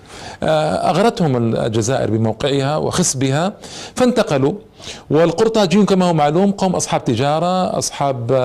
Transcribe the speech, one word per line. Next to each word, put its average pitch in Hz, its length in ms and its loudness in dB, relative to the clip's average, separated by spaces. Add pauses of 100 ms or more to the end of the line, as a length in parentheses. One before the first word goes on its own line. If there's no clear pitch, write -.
(440)
آه، 156 460 0
أغرتهم 156 640 2
الجزائر 117 560 -2
بموقعها 135 640 0
وخصبها، 143 760 -2 (420)
فانتقلوا. 202 580 2 (560)
والقرطاجيون 208 760 4
كما 185 200 2
هو 175 80 2
معلوم 160 380 2
قوم 190 240 -2
أصحاب - 280 -2
تجارة، 160 760 0
أصحاب 127 500 -4 (180)